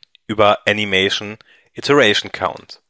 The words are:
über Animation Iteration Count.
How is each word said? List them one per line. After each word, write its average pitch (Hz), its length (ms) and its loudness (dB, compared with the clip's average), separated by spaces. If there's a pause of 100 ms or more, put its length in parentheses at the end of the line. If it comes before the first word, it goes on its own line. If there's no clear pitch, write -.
(260)
über 104 400 2
Animation 104 720 -2 (340)
Iteration 113 580 2
Count. - 600 -8